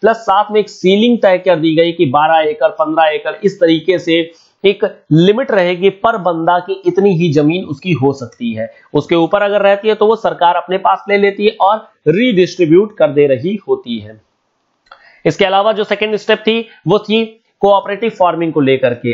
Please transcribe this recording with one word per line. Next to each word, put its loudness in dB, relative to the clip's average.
Plus 2
साथ 0
में 0
एक -4
ceiling 2
तय 2
कर 0
दी 0
गई 2
कि 0
बारह 2
एकड़, -2
पन्द्रह 0
एकड़, -4
इस -2
तरीके 0
से -2
एक 0
limit 2
रहेगी 0
per 0
बंदा 0
कि -8
इतनी 2
ही 0
जमीन 0
उसकी -8
हो 0
सकती -10
है। -8
उसके 0
ऊपर 0
अगर 0
रहती 0
है 0
तो 0
वो 2
सरकार 0
अपने -4
पास 0
ले 2
लेती 0
है 0
और 0
redistribute 2
कर 0
दे 2
रही -2
होती -4
है। -20
इसके 0
अलावा 2
जो -2
second -4
step -2
थी -2
वो 2
थी -2
cooperative 0
farming -2
को 0
लेकर 2
के। -4